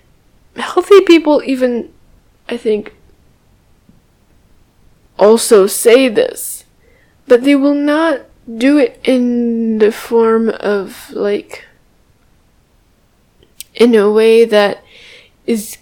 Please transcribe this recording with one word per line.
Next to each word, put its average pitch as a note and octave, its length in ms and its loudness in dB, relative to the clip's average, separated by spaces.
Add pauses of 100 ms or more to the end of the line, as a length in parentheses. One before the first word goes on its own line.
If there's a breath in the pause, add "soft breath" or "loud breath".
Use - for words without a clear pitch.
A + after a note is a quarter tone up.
(560 soft breath)
Healthy F#4 460 4
people D#4+ 440 2
even, B3+ 440 -4 (580)
I A#3+ 80 -8
think, G#3+ 380 -6 (2250)
also G#3 500 2
say B3 400 2
this, - 560 -6 (640)
but B3 160 2
they C#4+ 100 2
will C#4+ 200 0
not D4 480 -2 (360)
do C#4 180 2
it C#4 280 -2
in A#3+ 760 -2
the G#3+ 140 2
form A3+ 560 -2
of, G#3 640 -8
like, - 520 -8 (2000)
in A#3 220 2
a G#3 160 2
way A3+ 340 4
that G#3 380 0 (640 soft breath)
is A3 360 -6